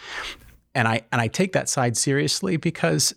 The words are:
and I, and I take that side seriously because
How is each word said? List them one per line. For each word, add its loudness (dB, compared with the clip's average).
and 4
I, 2
and 2
I 2
take -2
that 0
side 0
seriously 0
because 0